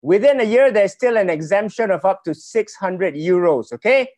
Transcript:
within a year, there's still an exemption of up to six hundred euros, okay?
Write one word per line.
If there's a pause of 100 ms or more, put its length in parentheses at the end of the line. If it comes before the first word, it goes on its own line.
within
a
year,
there's
still
an
exemption
of
up
to
six
hundred
euros,
okay?